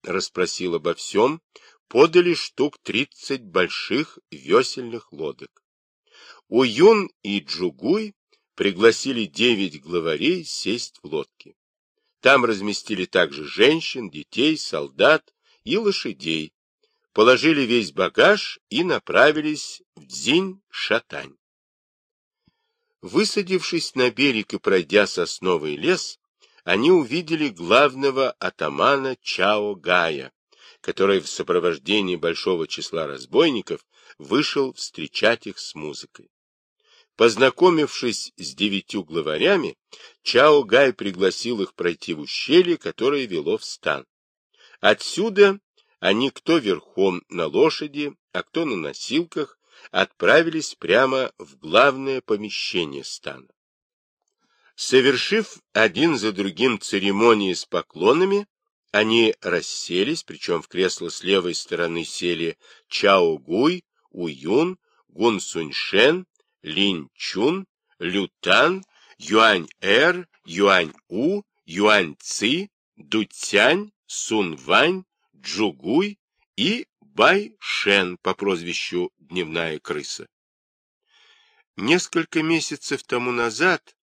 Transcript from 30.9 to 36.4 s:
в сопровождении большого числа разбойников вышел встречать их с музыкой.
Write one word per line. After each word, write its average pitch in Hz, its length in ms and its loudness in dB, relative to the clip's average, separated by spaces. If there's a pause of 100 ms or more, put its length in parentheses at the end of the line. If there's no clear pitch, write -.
в 76 80 -8
сопровождении 87 880 -2
большого 82 500 -2
числа 80 400 -8
разбойников 87 800 -2 (320)
вышел 131 540 -4
встречать - 760 -4
их 98 120 -14
с - 160 -14
музыкой. - 560 -14 (840)